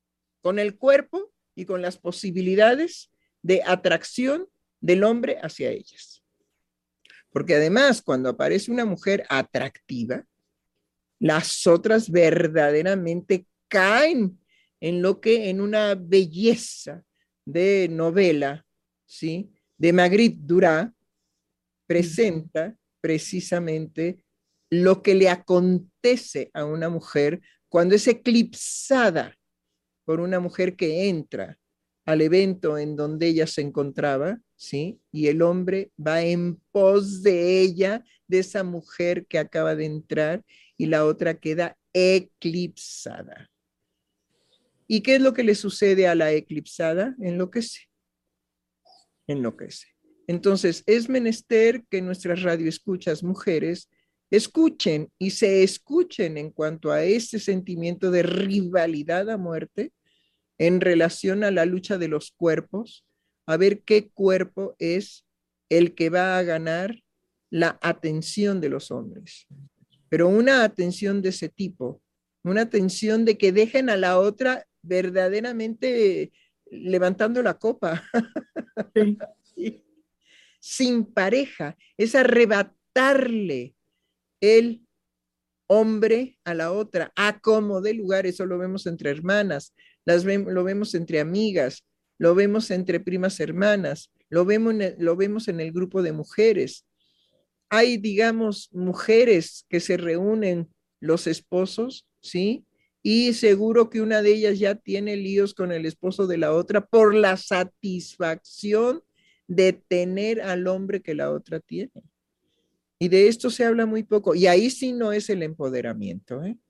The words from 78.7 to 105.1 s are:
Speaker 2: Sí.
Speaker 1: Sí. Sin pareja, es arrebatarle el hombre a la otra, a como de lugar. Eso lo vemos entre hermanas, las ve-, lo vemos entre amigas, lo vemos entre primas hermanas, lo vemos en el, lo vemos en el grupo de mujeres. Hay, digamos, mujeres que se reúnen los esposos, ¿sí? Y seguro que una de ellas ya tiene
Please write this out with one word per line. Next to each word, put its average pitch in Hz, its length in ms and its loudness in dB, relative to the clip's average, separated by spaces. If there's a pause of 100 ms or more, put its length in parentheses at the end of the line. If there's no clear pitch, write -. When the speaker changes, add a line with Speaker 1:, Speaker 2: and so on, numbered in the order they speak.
Speaker 2:
Sí. 208 240 2 (240)
Speaker 1:
Sí. - 420 -12 (760)
Sin 247 460 -2
pareja, 202 720 -2 (220)
es 226 160 0
arrebatarle 233 1600 2 (640)
el 226 460 4 (800)
hombre 220 800 2
a 170 100 -6
la 165 180 -4
otra, 196 420 -6
a 208 260 0
como 208 400 0
de 214 140 -2
lugar. 190 320 -2
Eso 185 200 -6
lo 180 120 -6
vemos 185 280 -8
entre 165 240 -6
hermanas, 175 640 -4 (300)
las 175 200 2
ve-, 196 140 0
lo 185 260 -4
vemos 202 300 -4
entre 165 260 -2
amigas, 175 680 -2 (320)
lo 170 160 4
vemos 202 360 2
entre 180 300 -2
primas 185 400 -4
hermanas, 170 720 -2 (180)
lo 170 160 2
vemos 220 300 2
en 208 80 -2
el, 185 160 -4
lo 170 180 0
vemos 208 320 -2
en 170 120 -6
el 160 120 -6
grupo 185 300 -2
de 160 100 -2
mujeres. 156 760 0 (800)
Hay, 233 300 2
digamos, 220 760 -2
mujeres 185 960 2
que 175 120 -2
se 180 160 -2
reúnen 175 720 -2 (320)
los 160 260 0
esposos, 185 840 -4 (120)
¿sí? 202 460 -4 (360)
Y 233 300 2
seguro 226 560 4
que 226 140 -4
una 220 200 0
de 208 100 6
ellas 214 260 2
ya 220 160 0
tiene 202 420 -6